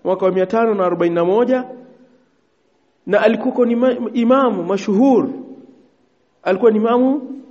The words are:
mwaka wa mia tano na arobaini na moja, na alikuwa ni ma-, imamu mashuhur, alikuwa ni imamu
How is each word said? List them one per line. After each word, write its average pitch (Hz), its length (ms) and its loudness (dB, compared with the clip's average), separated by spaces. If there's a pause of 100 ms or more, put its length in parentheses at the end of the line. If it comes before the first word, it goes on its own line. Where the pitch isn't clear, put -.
mwaka 185 220 -2
wa 185 60 2
mia 185 140 0
tano 226 300 0
na 190 100 -2
arobaini 170 300 0
na 170 100 0
moja, 247 380 0 (1400)
na 202 140 0
alikuwa 233 460 0
ni 233 80 0
ma-, 240 220 0 (160)
imamu 240 500 0
mashuhur, 196 680 0 (1120)
alikuwa 220 280 2
ni 214 60 0
imamu 247 440 0 (300)